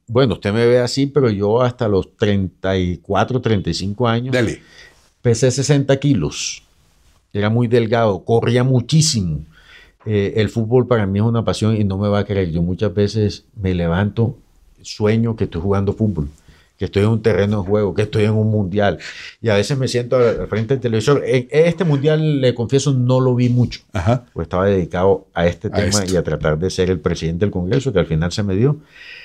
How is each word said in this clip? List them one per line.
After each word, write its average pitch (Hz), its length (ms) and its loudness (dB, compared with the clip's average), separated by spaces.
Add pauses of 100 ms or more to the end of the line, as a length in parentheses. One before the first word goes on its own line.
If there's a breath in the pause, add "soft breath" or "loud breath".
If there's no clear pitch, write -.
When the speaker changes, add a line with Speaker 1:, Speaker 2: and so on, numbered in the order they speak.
Speaker 1:
bueno, 117 280 0
usted - 180 -2
me 117 140 2
ve 123 140 4
así, 127 260 -2
pero 139 240 2
yo 104 320 0
hasta 123 260 -2
los 95 280 0
treinta 98 600 -2
y 90 220 -2
cuatro, 110 420 -2
treinta 107 300 -2
y 82 40 -2
cinco 101 340 -4
años, 120 260 -2
Speaker 2:
Dale. 117 260 -2 (640 loud breath)
Speaker 1:
pesé 123 280 2
sesenta 139 480 2
kilos. 113 640 -2 (680)
Era 101 160 0
muy 117 200 2
delgado, 113 560 2
corría 117 400 0
muchísimo. 123 760 0 (640 loud breath)
Eh, 101 320 0
el 107 140 2
fútbol 120 360 2
para 113 200 2
mí 98 140 0
es 107 40 2
una 117 200 0
pasión 107 320 0
y 104 80 0
no 95 120 -2
me 101 120 0
va 101 120 2
a 98 40 -2
creer. 95 260 -2
Yo 82 120 -2
muchas 90 300 -2
veces 101 520 -2 (160)
me 95 140 -2
levanto, 92 640 0 (460)
sueño 113 540 -2
que 107 80 -2
estoy 85 180 -6
jugando 98 300 0
fútbol, 85 360 -2 (480 soft breath)
que 95 100 -6
estoy 98 180 0
en 110 60 2
un 110 120 0
terreno 101 400 0
de 85 60 -6
juego, 101 260 0
que - 80 -2
estoy 107 220 0
en 110 80 2
un 107 180 0
mundial. 101 480 0 (420 loud breath)
Y 110 80 -2
a 107 60 4
veces 101 240 0
me 131 80 -2
siento 120 300 -2
al, 113 240 2
al 90 80 -6
frente 110 260 -2
del 131 80 -2
televisor. 113 420 0
En 123 260 0
este 165 340 2
mundial, 151 560 2
le 127 140 4
confieso, 135 380 0
no 127 280 2
lo 127 160 2
vi 123 120 2
mucho. 123 320 0 (120)
Speaker 2:
Ajá. 113 420 0
Speaker 1:
Pues 82 120 -6
estaba 92 200 0
dedicado 92 680 0
a 87 140 0
este 87 220 -4
Speaker 2:
A - 20 -4
Speaker 1:
tema 101 180 0
Speaker 2:
esto. 98 240 -2
Speaker 1:
y 92 40 0
a 82 80 0
tratar 78 340 -2
de 90 100 -2
ser 90 220 0
el 92 80 0
presidente 85 480 -2
del 101 60 -4
Congreso, 113 400 -2
que 92 80 2
al 82 60 0
final 82 260 -2
se 107 100 -4
me 98 140 -2
dio, 143 240 2 (440 loud breath)